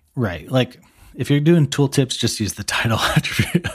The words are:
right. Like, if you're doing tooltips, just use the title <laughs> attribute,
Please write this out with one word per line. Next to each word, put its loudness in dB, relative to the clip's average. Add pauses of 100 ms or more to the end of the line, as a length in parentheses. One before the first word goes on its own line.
(140)
right. -4
Like, 0 (360)
if -4
you're 4
doing 4
tooltips, 0
just -2
use -2
the -10
title -2
<laughs> 0
attribute, -2